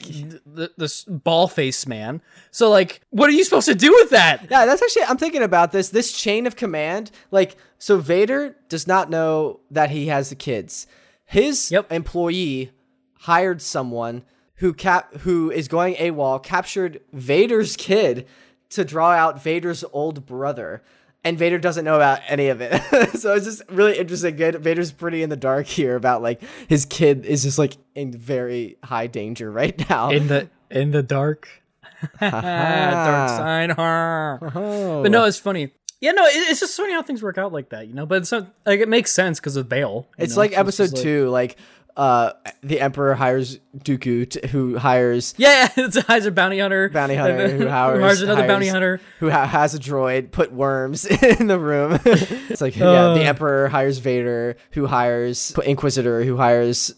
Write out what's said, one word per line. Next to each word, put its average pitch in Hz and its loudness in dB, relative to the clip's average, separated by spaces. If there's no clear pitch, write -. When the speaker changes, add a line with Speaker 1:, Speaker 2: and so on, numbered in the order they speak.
Speaker 1:
He 151 -14
Speaker 2:
th-, 160 -18
th-, 160 -10
this 151 -8
ball-faced 165 0
man. 117 -10
So, 226 4
like, 190 2
what 262 4
are 294 4
you 330 4
supposed - 2
to 294 2
do 226 6
with 453 8
that? 170 4
Speaker 1:
Yeah, 247 6
that's 277 2
actually, 453 2
I'm 254 0
thinking 311 -2
about 175 2
this. 190 -2
This 233 -2
chain 226 -2
of 240 -6
command, 180 -6
like, 190 2
so 202 2
Vader 208 0
does 151 -8
not 185 2
know 160 -2
that 151 2
he 147 -6
has 139 -2
the 135 -14
kids. 113 -8
His 262 0
Speaker 2:
Yep. 196 -2
Speaker 1:
employee 170 -4
hired 175 0
someone 120 -8
who 180 0
cap-, 180 -2
who 165 0
is 147 -4
going 175 -2
awol, 143 -2
captured 185 -6
Vader's 170 2
kid 160 0
to - -4
draw 160 0
out 160 2
Vader's 165 -4
old 147 -6
brother. 123 -8
And 170 -2
Vader 170 0
doesn't 165 -4
know 156 2
about 139 4
any 143 0
of 120 -4
it. 123 -2
<laughs> - -14
So 208 0
it's 202 0
just 214 -12
really 196 2
interesting. 170 -4
Good. 165 0
Vader's 165 -2
pretty 165 -6
in 156 -4
the 151 -6
dark 135 -2
here 127 -2
about, 120 0
like, 120 -4
his 143 2
kid 143 2
is 143 0
just, 139 -2
like, 143 0
in 139 -8
very 120 -6
high 117 -6
danger 113 -10
right 143 -4
now. 131 0
Speaker 2:
In 147 2
the, 143 -2
in 139 0
the 147 0
dark. 143 -2
<laughs> - -14
Dark 208 -2
Speaker 1:
Ha-ha. 156 0
Speaker 2:
side, 160 -2
huh? 165 -2
Speaker 1:
Oh. 196 -4
Speaker 2:
But 202 4
no, 233 6
it's 208 0
funny. 175 -6
Yeah, 285 2
no, 381 4
it, 294 6
it's 320 0
just 359 -4
funny 381 -4
how 330 -2
things 254 -10
work 196 -6
out 190 -6
like 143 -10
that, 110 -14
you 113 -16
know? 143 -8
But 180 0
it's - -10
not, 214 -4
like, 202 2
it 220 0
makes 226 2
sense 185 0
'cause 135 -8
of 127 -6
Bail, 127 -4
you 160 -6
Speaker 1:
It's 123 -4
Speaker 2:
know? 202 2
Speaker 1:
like 208 2
Speaker 2:
So 190 2
it's 190 -2
just - 0
Speaker 1:
episode 131 -6
Speaker 2:
like 127 -4
Speaker 1:
two, 147 0
like, 123 -2
uh, 123 2
the 139 -2
Emperor 139 0
hires 131 0
Dooku, 127 -2
t-, - -8
who 123 -2
hires 123 2
Speaker 2:
Yeah, 262 6
<laughs> - -6
it's, 247 -2
hires 226 2
a 208 -2
bounty 190 0
hunter. 196 0
Speaker 1:
bounty 139 0
hunter 135 2
Speaker 2:
<laughs> 139 -2
Speaker 1:
who 135 0
hires, 131 2
Speaker 2:
Who 190 2
hires 196 4
another 202 2
bounty 196 2
Speaker 1:
hires 190 0
Speaker 2:
hunter. 185 -2
Speaker 1:
who 160 0
ha-, 151 2
has 147 0
a - -8
droid, 131 -2
put - -2
worms 135 -4
<laughs> 208 4
in 226 0
the 185 2
room. 147 0
<laughs> - -4
It's 226 0
like, 131 -2
yeah, 180 2
Speaker 2:
Uh. 175 6
Speaker 1:
the 160 4
Emperor 139 2
hires 135 0
Vader, 120 -2
who 143 -2
hires 123 -2
p-, - -2
Inquisitor, 131 0
who 127 -2
hires 120 2